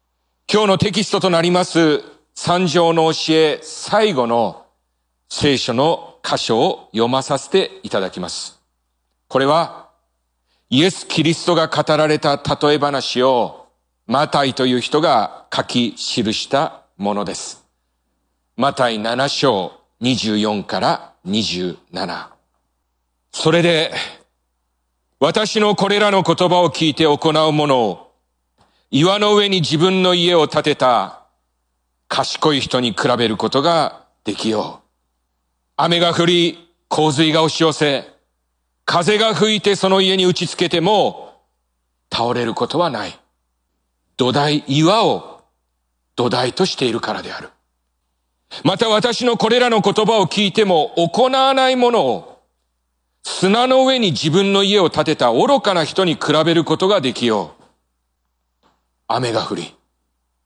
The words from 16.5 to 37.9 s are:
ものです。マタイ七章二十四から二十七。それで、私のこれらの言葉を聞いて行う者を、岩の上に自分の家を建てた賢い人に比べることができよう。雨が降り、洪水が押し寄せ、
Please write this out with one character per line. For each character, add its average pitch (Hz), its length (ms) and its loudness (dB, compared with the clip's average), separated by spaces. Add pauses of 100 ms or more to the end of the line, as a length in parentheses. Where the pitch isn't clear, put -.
も 101 160 -4
の - 140 -4
で - 80 -10
す。 - 320 -16 (920)
マ 135 160 0
タ 123 160 0
イ 113 100 -4
七 123 300 -2
章 107 500 -2 (220)
二 123 160 0
十 104 220 -2
四 104 260 -2
か 95 160 -6
ら 147 320 -4 (140)
二 202 160 -2
十 90 340 -6 (140)
七。 90 400 -10 (1000)
そ - 200 -2
れ 170 100 4
で、 165 320 0 (1300)
私 208 400 0
の 208 160 2
こ 196 120 0
れ 208 100 0
ら 208 120 2
の 190 120 2
言 170 260 0
葉 180 140 4
を 165 80 2
聞 160 180 -2
い 139 60 -2
て 160 100 0
行 156 420 2
う 156 60 2
者 143 320 2
を、 - 300 -6 (760)
岩 190 280 2
の 208 180 4
上 202 140 2
に 190 100 0
自 156 160 -2
分 185 260 2
の 180 120 4
家 175 200 2
を 151 140 4
建 151 140 -2
て 147 140 0
た 117 420 0 (880)
賢 - 440 -2
い 135 80 0
人 127 200 -4
に 120 100 -2
比 - 260 -2
べ 117 100 0
る 107 120 -2
こ 104 100 -2
と 135 140 0
が 160 420 0 (200)
で 104 100 -6
き 110 160 -4
よ 92 320 -6
う。 - 60 -20 (880)
雨 170 220 2
が 170 140 2
降 170 140 0
り、 170 420 0 (200)
洪 156 220 0
水 156 220 2
が 160 100 2
押 156 60 2
し - 140 -2
寄 160 100 2
せ、 143 340 -2 (800)